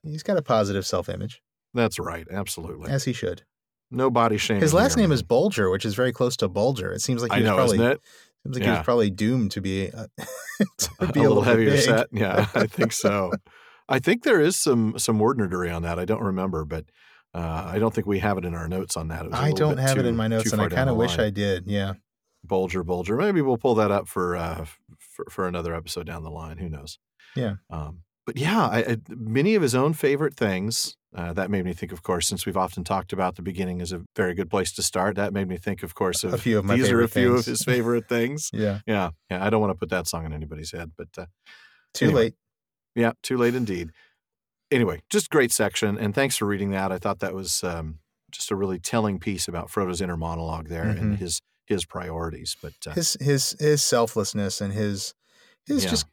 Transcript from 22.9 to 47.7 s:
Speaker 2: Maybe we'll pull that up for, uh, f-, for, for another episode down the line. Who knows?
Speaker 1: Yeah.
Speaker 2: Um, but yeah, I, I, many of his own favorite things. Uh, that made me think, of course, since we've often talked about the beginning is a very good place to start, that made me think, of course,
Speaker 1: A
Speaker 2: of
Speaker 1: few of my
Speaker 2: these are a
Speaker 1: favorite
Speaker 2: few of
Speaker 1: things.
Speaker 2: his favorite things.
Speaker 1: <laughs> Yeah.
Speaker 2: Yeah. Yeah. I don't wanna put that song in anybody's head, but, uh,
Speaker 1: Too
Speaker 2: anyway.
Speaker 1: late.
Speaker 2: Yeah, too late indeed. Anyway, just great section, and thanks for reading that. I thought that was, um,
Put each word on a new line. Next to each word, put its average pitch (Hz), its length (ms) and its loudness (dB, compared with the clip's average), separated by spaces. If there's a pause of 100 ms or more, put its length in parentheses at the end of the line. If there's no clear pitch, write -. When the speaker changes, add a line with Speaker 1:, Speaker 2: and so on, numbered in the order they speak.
Speaker 2:
Maybe 185 260 2
we'll 131 160 2
pull 120 180 4
that 107 160 4
up 101 180 0
for, 90 260 -2
uh, 82 260 -4
f-, 82 160 -12 (220)
for, - 300 -14
for 95 180 -4
another 85 260 -4
episode 82 340 -8
down 82 160 -10
the 78 80 -10
line. 80 260 -12
Who 90 100 -8
knows? 76 320 -12 (380)
Speaker 1:
Yeah. 113 180 -2 (140)
Speaker 2:
Um, 82 320 -10 (240)
but - 100 -8
yeah, 170 320 2
I, 110 120 2
I, 113 180 0 (100)
many 120 480 0
of 196 60 4
his 127 120 2
own 139 200 2
favorite 143 420 0
things. 101 600 -2 (200)
Uh, 85 180 -6
that 95 160 -2
made 101 160 0
me 90 80 -4
think, 85 200 -8
of 85 100 -14
course, 87 240 0
since - 180 -4
we've 98 120 -2
often 92 260 -2
talked 95 300 -2
about 92 240 -2
the 95 40 -14
beginning 90 380 -4
is 87 140 -8
a 85 80 -8 (140)
very 92 200 0
good 87 160 -4
place 95 220 0
to - 100 -6
start, 92 320 0
that 101 180 -2
made 98 140 -2
me 90 100 -6
think, 95 240 -6
of 85 140 -12
course, 92 300 0
Speaker 1:
A - 20 -2
Speaker 2:
of - 140 -2
Speaker 1:
few 110 180 2
of 95 60 -2
my 98 100 2
Speaker 2:
these 131 160 4
are 117 100 4
a 117 60 4
Speaker 1:
favorite 110 40 -6
Speaker 2:
few 123 180 4
of 120 160 4
Speaker 1:
things. 123 140 -2
Speaker 2:
his - 40 -4
favorite 120 460 0
things. 123 420 0
Speaker 1:
<laughs> - 20 -10
Yeah. 104 320 0
Speaker 2:
Yeah. 98 260 0 (200)
Yeah. 92 120 -2
I 101 60 2
don't 110 120 4
wanna 101 120 0
put 92 160 -6
that 90 160 -2
song 82 200 -6
in 78 80 -6
anybody's 78 400 -10
head, 82 240 -10
but, 85 100 -14 (100)
uh, 87 80 -12 (680)
Speaker 1:
Too - 140 0
Speaker 2:
anyway. 117 140 6
Speaker 1:
late. - 120 2 (640)
Speaker 2:
Yeah, 117 160 4 (100)
too 131 140 -2
late 120 180 4
indeed. 92 360 -4 (800)
Anyway, 110 400 2
just - 200 0
great 131 240 4
section, 104 440 0
and 104 160 -2
thanks 135 220 0
for 107 100 -2
reading 101 260 0
that. 95 200 -2
I 92 60 -4
thought 95 220 -4
that 92 140 -4
was, 92 300 -4
um, 82 360 -6 (320)